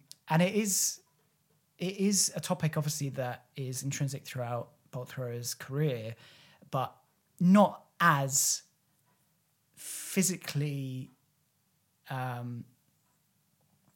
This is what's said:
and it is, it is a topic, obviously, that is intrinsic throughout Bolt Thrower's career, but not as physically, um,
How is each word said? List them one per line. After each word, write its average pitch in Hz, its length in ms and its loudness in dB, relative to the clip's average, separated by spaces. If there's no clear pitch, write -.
and 160 140 6
it 190 140 4
is, 202 440 0
it 185 180 -4
is 202 400 2
a 165 60 -6
topic, 165 360 0
obviously, 147 340 -2
that 127 340 -8
is 131 280 -8
intrinsic 135 420 -4
throughout 120 460 -6
Bolt 123 180 -10
Thrower's 120 440 -8
career, 131 600 -4
but 131 220 -2
not 190 460 6
as 139 640 4
physically, 143 1400 -4
um, 123 560 -6